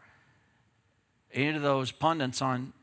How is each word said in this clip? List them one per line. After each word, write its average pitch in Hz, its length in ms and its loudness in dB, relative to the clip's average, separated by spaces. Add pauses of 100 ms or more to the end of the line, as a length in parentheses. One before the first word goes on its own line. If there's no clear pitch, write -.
(1300)
any 143 220 0
of 147 60 -4
those 135 300 2
pundits 147 500 0
on, 131 300 -2 (120)